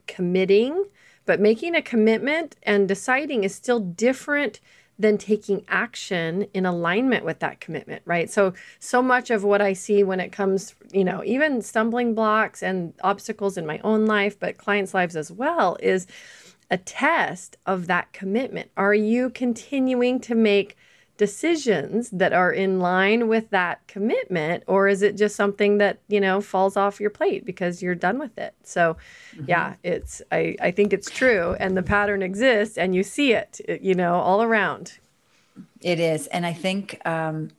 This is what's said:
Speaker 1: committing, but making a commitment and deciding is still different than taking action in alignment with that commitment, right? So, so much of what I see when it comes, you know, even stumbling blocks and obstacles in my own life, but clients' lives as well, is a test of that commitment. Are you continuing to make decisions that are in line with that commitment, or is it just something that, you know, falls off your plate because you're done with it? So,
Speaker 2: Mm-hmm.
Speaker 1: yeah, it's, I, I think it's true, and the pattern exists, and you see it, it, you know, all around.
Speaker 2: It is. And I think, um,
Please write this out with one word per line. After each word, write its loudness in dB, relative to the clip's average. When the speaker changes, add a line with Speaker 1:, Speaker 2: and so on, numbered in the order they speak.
Speaker 1:
committing, 2
but 2
making 2
a 2
commitment 0
and 2
deciding -2
is -4
still -2
different -2
than 2
taking -2
action -4
in -2
alignment 0
with -4
that -6
commitment, -10
right? -2
So, 2
so 0
much 2
of 0
what 4
I 2
see 2
when -2
it -6
comes, -2
you 2
know, -2
even 0
stumbling 0
blocks 0
and -4
obstacles -2
in -6
my -6
own 2
life, 0
but -6
clients' -2
lives 0
as -8
well, 0
is 0
a 0
test -2
of -2
that -2
commitment. -4
Are 4
you 2
continuing 0
to -6
make 2
decisions 0
that 0
are 4
in 0
line 2
with 0
that -2
commitment, -2
or 4
is 2
it 2
just 0
something 2
that, 2
you 0
know, 2
falls 0
off 0
your -2
plate -2
because -6
you're -2
done -2
with -10
it? -10
So, 0
Speaker 2:
Mm-hmm. -12
Speaker 1:
yeah, 0
it's, -8
I, -2
I 0
think 2
it's -4
true, 2
and 0
the 0
pattern 0
exists, 0
and 0
you 2
see 2
it, -4
it, -6
you 2
know, 2
all 2
around. -2
Speaker 2:
It 0
is. 0
And -4
I -2
think, -6
um, -4